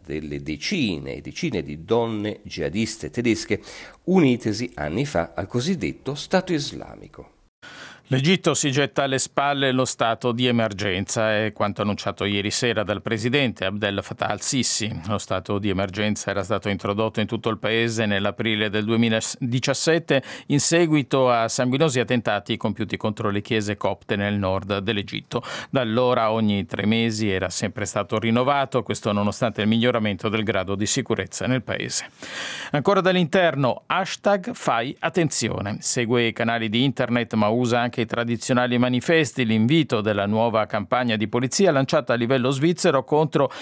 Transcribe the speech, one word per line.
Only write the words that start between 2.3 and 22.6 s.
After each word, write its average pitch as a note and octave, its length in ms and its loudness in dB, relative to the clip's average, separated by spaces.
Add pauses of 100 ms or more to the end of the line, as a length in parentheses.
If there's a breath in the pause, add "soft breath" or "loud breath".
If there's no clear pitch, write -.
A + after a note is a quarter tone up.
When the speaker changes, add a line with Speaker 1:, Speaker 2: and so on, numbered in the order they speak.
Speaker 1:
jihadiste E2 680 -4
tedesche A#2 520 0 (440 loud breath)
unitesi B2 680 2
anni E2 320 -2
fa E2+ 280 -2
al - 140 -6
cosiddetto C3 680 -4
Stato F3+ 360 -2
Islamico. C#2 880 -8 (720 loud breath)
Speaker 2:
L'Egitto C#3+ 440 4
si D3 160 0
getta C#3 320 2
alle C3 160 0
spalle C#3 520 0
lo B2+ 140 2
stato A#2+ 460 -2
di B2 160 0
emergenza, G#2+ 1000 0
è G#2 80 -4
quanto G#2 300 -2
annunciato G2+ 420 -2
ieri G2+ 240 0
sera A2 320 0
dal G2+ 220 -4
presidente A2+ 640 -2
Abdel G2+ 360 -2
Fattah - 280 -4
al-Sisi. G#2+ 760 -2
Lo G#2 120 0
stato G2 400 -2
di G2+ 100 -2
emergenza G2 640 -2
era F#2+ 100 -2
stato G2+ 280 -2
introdotto G2+ 500 -2
in G2+ 80 0
tutto A2+ 220 -4
il G#2+ 100 -2
paese A2+ 480 0
nell'aprile G#2 640 0
del G#2+ 140 0
duemiladiciassette B2 1400 0 (240 loud breath)
in C#3+ 120 4
seguito D3+ 680 4
a A2+ 180 2
sanguinosi C3 520 2
attentati A2 580 0
compiuti G#2+ 400 -4